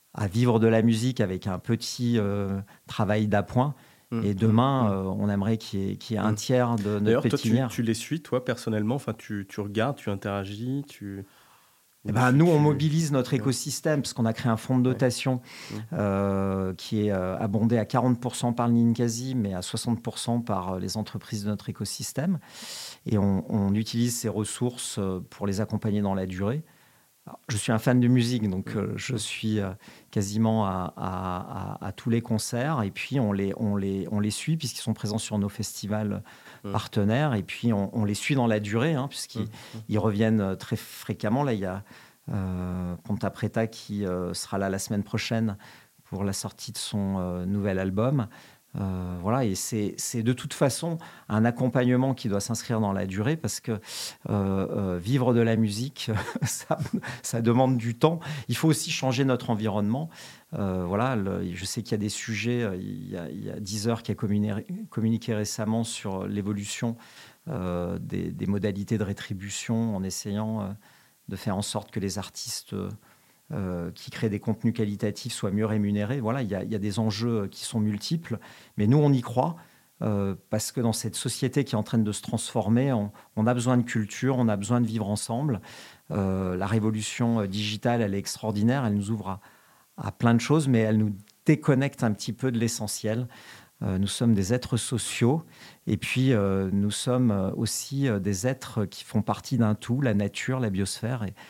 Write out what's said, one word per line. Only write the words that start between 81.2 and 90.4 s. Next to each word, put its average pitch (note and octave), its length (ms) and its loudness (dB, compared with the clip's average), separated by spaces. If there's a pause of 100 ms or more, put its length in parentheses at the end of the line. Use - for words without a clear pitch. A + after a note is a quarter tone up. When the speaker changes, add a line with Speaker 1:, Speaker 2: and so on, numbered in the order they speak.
Speaker 1:
qui A#2 120 -2
est - 20 2
en G#2+ 60 0
train A2+ 160 0
de G#2 120 2
se - 120 -8
transformer, A#2+ 680 0
on, G#2 200 0 (240)
on A2 100 2
a B2 80 4
besoin B2 240 2
de A#2+ 60 4
culture, A#2+ 560 -2
on A#2 80 4
a G#2+ 100 2
besoin A#2 240 0
de A#2 60 2
vivre G#2+ 200 -2
ensemble. A#2 540 -2 (480)
Euh, F#2+ 460 0
la F#2 100 -2
révolution, A2 760 0
euh, G2+ 60 0
digitale, G#2 540 0
elle G2 140 0
est G2+ 40 -2
extraordinaire, A2 640 0
elle G#2 120 2
nous G2+ 160 -2
ouvre G2+ 180 -4
à, F#2+ 120 -8 (560)
à G2+ 140 -6
plein A#2 220 6
de A#2 80 6